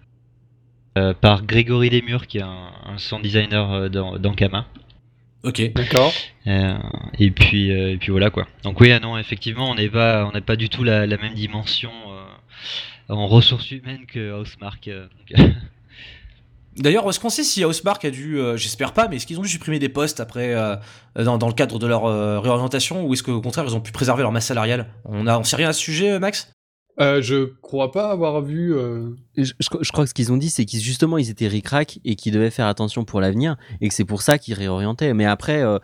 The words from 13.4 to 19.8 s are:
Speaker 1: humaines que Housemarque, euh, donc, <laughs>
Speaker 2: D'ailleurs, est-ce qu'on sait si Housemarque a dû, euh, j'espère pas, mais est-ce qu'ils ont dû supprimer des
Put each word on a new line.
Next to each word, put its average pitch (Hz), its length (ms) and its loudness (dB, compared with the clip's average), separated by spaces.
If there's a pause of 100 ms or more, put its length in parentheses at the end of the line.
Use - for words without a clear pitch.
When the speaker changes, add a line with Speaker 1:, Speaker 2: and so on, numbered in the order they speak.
Speaker 1:
humaines 131 380 -14
que 104 340 -8
Housemarque, - 460 -14
euh, 95 180 -14 (240)
donc, - 100 4
<laughs> - 160 10 (1200)
Speaker 2:
D'ailleurs, 190 320 2
est-ce - 120 -4
qu'on 233 80 -2
sait 302 140 -2
si 196 200 0
Housemarque 170 400 0
a 151 80 -2
dû, 143 260 -6
euh, 120 200 -2
j'espère 113 340 -4
pas, 220 160 2
mais 180 80 -6
est-ce 120 100 -8
qu'ils 165 140 -10
ont 190 40 -6
dû 202 60 -4
supprimer 156 300 -4
des 139 80 0